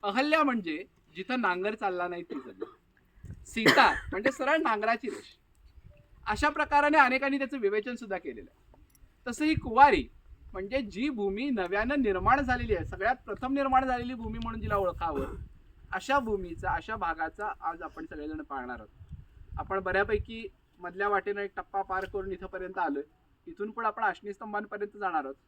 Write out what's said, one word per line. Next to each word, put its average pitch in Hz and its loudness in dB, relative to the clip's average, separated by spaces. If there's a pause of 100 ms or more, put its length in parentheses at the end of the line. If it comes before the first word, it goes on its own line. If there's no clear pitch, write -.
अहल्या 285 4
म्हणजे 196 0 (300)
जिथं 247 -2
नांगर 190 2
चालला 180 -2
नाही 175 -8
ती - -8
जमीन. - -16 (120)
सीता 226 4 (180)
म्हणजे 220 0
सरळ 285 0
नांगराची 226 0
रेष. - -12 (1000)
अशा 214 4
प्रकाराने 294 6
अनेकांनी 269 6
त्याचं 269 -2
विवेचन 214 0
सुद्धा 202 -6
केलेलं 117 -10
आहे. - -20 (440)
तसं 247 -2
ही 311 4
कुवारी 233 8 (460)
म्हणजे 202 -2
जी 214 -4
भूमी 214 -2
नव्यानं 214 0
निर्माण 220 4
झालेली 240 0
आहे, 165 -2
सगळ्यात 196 0 (100)
प्रथम 254 -4
निर्माण 269 4
झालेली 247 -2
भूमी 226 -8
म्हणून 220 -6
जिला 208 0
ओळखावं, 170 0 (680)
अशा 269 2
भूमीचा, 190 -2
अशा 170 -4
भागाचा 165 -4 (100)
आज 165 -6
आपण 160 -12
सगळेजण 156 -8
पाहणार 123 -8
आहोत. - -18 (380)
आपण 190 -2
बऱ्यापैकी 208 0 (320)
मधल्या 180 -4
वाटेनं 202 0
एक 196 -6
टप्पा 196 -4
पार 190 -2
करून 190 -6
इथंपर्यंत 185 -8
आलोय. 143 0 (440)
इथून 214 -8
पण 233 -6
आपण 220 -2
अशनीस्तंभांपर्यंत 208 -6
जाणार 175 -2
आहोत. 135 -8 (120)